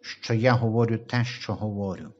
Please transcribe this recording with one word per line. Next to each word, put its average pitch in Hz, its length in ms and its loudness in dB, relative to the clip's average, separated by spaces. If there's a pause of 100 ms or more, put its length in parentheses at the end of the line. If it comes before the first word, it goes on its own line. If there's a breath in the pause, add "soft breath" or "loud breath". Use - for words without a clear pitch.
що - 340 -4
я 120 180 4
говорю 117 460 2
те, 123 260 -2
що - 300 -6
говорю. 98 640 -6